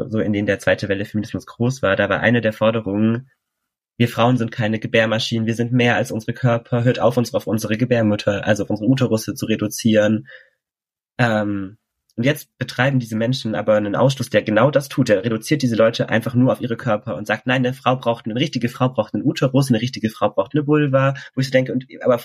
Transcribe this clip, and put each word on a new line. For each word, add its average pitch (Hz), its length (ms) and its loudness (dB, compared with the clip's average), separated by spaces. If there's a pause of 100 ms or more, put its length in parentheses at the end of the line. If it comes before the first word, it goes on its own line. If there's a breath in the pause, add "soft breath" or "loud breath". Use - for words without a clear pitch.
so 107 120 -2
in 101 120 0
denen 104 140 0
der 98 120 0
zweite - 300 0
Welle 98 160 -2
Feminismus 104 420 -6
groß 127 360 -2
war, 95 140 2
da 101 120 2
war 92 120 0
eine 113 200 4
der 107 120 0
Forderungen, 110 760 0 (680)
"Wir 117 100 4
Frauen 120 280 2
sind 113 160 -4
keine 110 260 -2
Gebärmaschinen, 113 680 0
wir 113 100 0
sind 120 160 -2
mehr 120 240 4
als 107 160 -2
unsere 113 220 -6
Körper, 117 500 0
hört 120 160 2
auf, 110 160 2
uns 120 180 0
auf 107 120 -4
unsere 107 300 -2
Gebärmütter, 104 720 0
also 104 160 2
auf - 80 -6
unsere 107 180 -2
Uterusse 117 460 0
zu - 120 -6
reduzieren." 107 840 2 (880 loud breath)
Ähm, 104 600 0 (380)
und 113 80 -2
jetzt - 340 -4
betreiben 127 400 -2
diese 110 180 -4
Menschen 113 380 -2
aber 107 220 2
einen 104 200 -2
Ausschluss, 123 320 0
der 104 140 2
genau 113 280 4
das 143 180 0
tut. 135 200 0
Der 98 160 2
reduziert 117 380 -2
diese 117 140 0
Leute 113 340 2
einfach 117 240 -2
nur 123 180 4
auf 107 80 -4
ihre 117 160 -6
Körper 107 400 -4
und 104 100 -10
sagt, 110 200 -4
"Nein, 135 180 0
eine 123 80 0
Frau 131 240 0
braucht, 117 300 -4
eine 107 80 -6
richtige 123 340 -2
Frau 123 220 -2
braucht - 240 -4
einen 107 100 -4
Uterus, 135 460 0
eine 110 100 2
richtige 113 300 -4
Frau 104 180 -2
braucht - 260 -4
eine 147 120 -2
Vulva." 139 480 2 (200 loud breath)
Wo 131 60 -2
ich 131 60 0
so 135 60 -6
denke, 131 200 2
und, 85 140 -4 (160)
aber 120 220 2